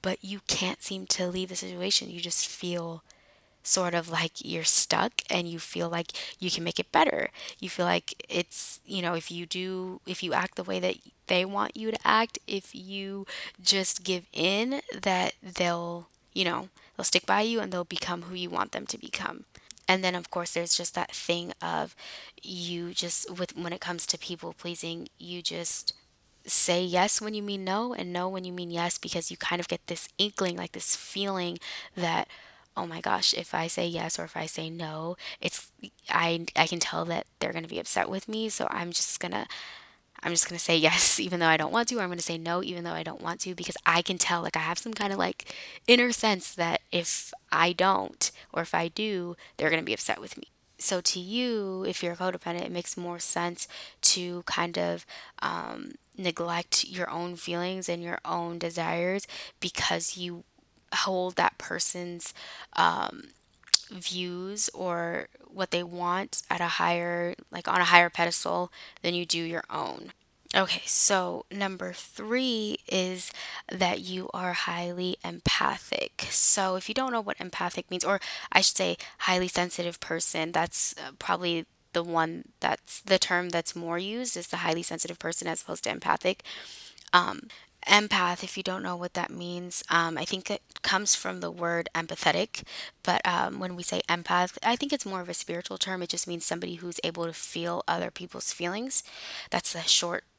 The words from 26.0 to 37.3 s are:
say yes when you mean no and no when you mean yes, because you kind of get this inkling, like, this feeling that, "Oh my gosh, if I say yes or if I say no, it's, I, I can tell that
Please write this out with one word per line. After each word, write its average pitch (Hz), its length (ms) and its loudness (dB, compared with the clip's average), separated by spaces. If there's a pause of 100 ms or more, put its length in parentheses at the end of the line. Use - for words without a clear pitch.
say - 380 8
yes 180 380 4
when 214 120 -6
you 208 100 -4
mean 202 200 -4
no 214 300 0
and 180 180 -6
no 180 160 -2
when 190 160 -4
you 180 100 -8
mean 175 180 -6
yes, 170 260 0
because - 340 -4
you 170 60 -12
kind - 220 -2
of 170 80 -4
get - 200 -4
this - 300 -4
inkling, 190 400 0
like, 175 160 -6
this - 220 2
feeling 190 640 -4 (360)
that, 170 320 0 (480)
"Oh 175 120 -4
my 165 140 -10
gosh, - 320 2
if - 200 -4
I 165 140 0
say 175 200 0
yes 165 320 -2
or 170 40 -4
if 165 140 -10
I 165 80 -4
say 160 240 -4
no, 165 480 -8 (220)
it's, - 320 -6 (380)
I, 170 360 0 (100)
I 165 120 0
can 175 120 -6
tell 165 260 -4
that 170 220 -6 (120)